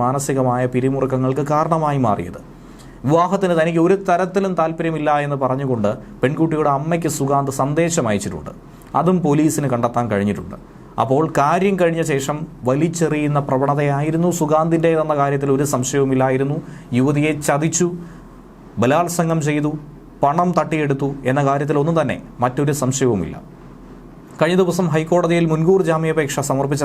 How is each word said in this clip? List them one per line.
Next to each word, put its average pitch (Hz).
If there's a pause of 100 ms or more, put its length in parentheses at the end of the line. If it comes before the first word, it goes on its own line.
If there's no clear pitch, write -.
മാനസികമായ 127 (100)
പിരിമുറുക്കങ്ങൾക്ക് 131
കാരണമായി 156
മാറിയത്. 95 (680)
വിവാഹത്തിന് 175
തനിക്ക് 165
ഒരു 190 (140)
തരത്തിലും 185
താല്പര്യമില്ല 160 (100)
എന്ന് 143
പറഞ്ഞുകൊണ്ട് 127 (320)
പെൺകുട്ടിയുടെ 156
അമ്മയ്ക്ക് 160
സുഗാന്ത് 139 (100)
സന്ദേശം 156
അയച്ചിട്ടുണ്ട്. 95 (480)
അതും 180
പോലീസിന് 147
കണ്ടെത്താൻ 120
കഴിഞ്ഞിട്ടുണ്ട്. 98 (500)
അപ്പോൾ 135 (180)
കാര്യം 185
കഴിഞ്ഞ 165
ശേഷം 139 (320)
വലിച്ചെറിയുന്ന 151
പ്രവണതയായിരുന്നു 143 (100)
സുഗാന്തിൻ്റേതെന്ന 156
കാര്യത്തിൽ 139
ഒരു 143
സംശയവുമില്ലായിരുന്നു. 135 (400)
യുവതിയെ 147 (160)
ചതിച്ചു, 160 (920)
ബലാത്സംഗം 165
ചെയ്തു, 151 (500)
പണം 170 (100)
തട്ടിയെടുത്തു 143 (200)
എന്ന 143
കാര്യത്തിലൊന്നും 147
തന്നെ 110 (260)
മറ്റൊരു 143 (100)
സംശയവുമില്ല. 110 (1000)
കഴിഞ്ഞ 175
ദിവസം 175
ഹൈക്കോടതിയിൽ 170
മുൻകൂർ 165
ജാമ്യാപേക്ഷ 160
സമർപ്പിച്ച 139